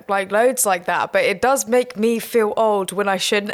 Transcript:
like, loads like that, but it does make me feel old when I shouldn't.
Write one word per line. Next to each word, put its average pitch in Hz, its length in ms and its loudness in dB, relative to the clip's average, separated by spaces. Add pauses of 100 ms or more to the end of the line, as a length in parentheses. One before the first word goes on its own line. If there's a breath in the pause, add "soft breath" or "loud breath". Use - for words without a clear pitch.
like, 196 240 -2
loads 233 340 2
like 185 200 0
that, 160 260 -2
but 190 140 2
it 185 160 -2
does 247 260 0
make 247 300 0
me 226 220 0
feel 214 360 0
old 208 380 0
when 196 160 -2
I 190 80 0
shouldn't. 208 360 -2